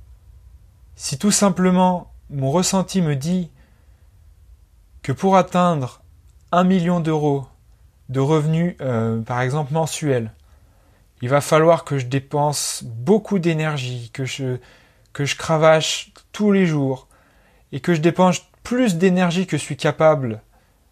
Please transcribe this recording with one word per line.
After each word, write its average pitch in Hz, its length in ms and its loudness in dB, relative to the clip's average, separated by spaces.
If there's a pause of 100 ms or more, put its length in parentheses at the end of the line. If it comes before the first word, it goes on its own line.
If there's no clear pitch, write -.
(960)
si - 220 -8
tout 208 120 0
simplement 185 840 0 (160)
mon 135 220 -4
ressenti 180 500 0
me 151 140 0
dit 165 340 -2 (1500)
que 139 100 -4
pour 190 240 2
atteindre 175 640 0 (480)
un 180 140 4
million 175 340 2
d'euros 151 480 0 (600)
de 127 100 -4
revenus, 160 640 2
euh, 113 420 -2
par 123 180 -4
exemple 131 320 -4
mensuels, 139 600 -2 (880)
il 123 60 -6
va 143 120 2
falloir 160 440 4
que 143 120 -4
je 131 100 -4
dépense 139 800 -4
beaucoup 165 540 0
d'énergie, 147 720 -4
que 135 120 -6
je, 127 320 -6 (560)
que 143 120 -6
je - 120 -4
cravache 160 760 0 (200)
tous 208 180 0
les 196 160 4
jours, 139 400 -2 (640)
et 135 80 -8
que 175 160 0
je 156 60 0
dépense 175 400 2 (240)
plus 240 320 0
d'énergie 180 500 2
que 156 100 -4
je 139 60 -4
suis 143 140 -10
capable 147 680 0 (500)